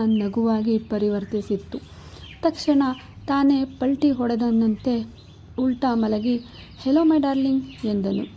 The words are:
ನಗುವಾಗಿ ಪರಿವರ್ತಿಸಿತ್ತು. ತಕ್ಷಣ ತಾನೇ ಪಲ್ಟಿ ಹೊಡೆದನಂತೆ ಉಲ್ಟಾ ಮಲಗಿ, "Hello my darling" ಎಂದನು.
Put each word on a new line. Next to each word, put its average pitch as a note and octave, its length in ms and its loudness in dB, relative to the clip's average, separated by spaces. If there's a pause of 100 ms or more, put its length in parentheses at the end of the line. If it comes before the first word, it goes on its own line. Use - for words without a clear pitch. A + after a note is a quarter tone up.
ನಗುವಾಗಿ A3 720 2
ಪರಿವರ್ತಿಸಿತ್ತು. G#3 1000 -2 (640)
ತಕ್ಷಣ D4+ 420 2 (440)
ತಾನೇ C#4 380 2
ಪಲ್ಟಿ C4+ 460 0
ಹೊಡೆದನಂತೆ A#3 960 0 (520)
ಉಲ್ಟಾ B3+ 340 0
ಮಲಗಿ, A3 420 0 (500)
"Hello D#4 260 4
my D#4 80 4
darling" C4+ 680 0
ಎಂದನು. G3+ 380 -2 (120)